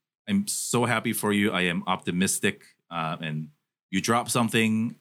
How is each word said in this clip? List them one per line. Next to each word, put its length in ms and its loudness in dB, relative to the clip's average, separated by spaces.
I'm 200 2
so 360 0
happy 280 0
for 200 0
you. 200 2
I 100 0
am 240 0
optimistic. 800 0
Uh, 300 -4
and 280 -6
you 100 -2
dropped 300 0
something, 720 2